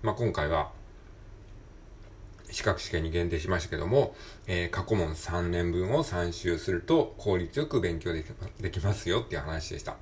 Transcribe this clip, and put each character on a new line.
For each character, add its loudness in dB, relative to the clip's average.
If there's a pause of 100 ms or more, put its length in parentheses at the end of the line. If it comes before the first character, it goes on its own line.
ま 2
あ、 0
今 2
回 2
は、 2 (1800)
資 -4
格 2
試 -6
験 2
に 0
限 2
定 2
し -4
ま 4
し -2
た -8
け -2
ど -2
も、 6 (320)
え 2
ー、 -2
過 -2
去 4
問 2
三 0
年 2
分 2
を 4
参 0
集 0
す -2
る 0
と 4
効 2
率 -2
よ 2
く 2
勉 0
強 -2
で -2
き -10
ま-、 -10 (140)
で -2
き -2
ま 2
す -4
よ 4
っ -6
て -6
い -2
う -2
話 -4
で -6
し -12
た。 -6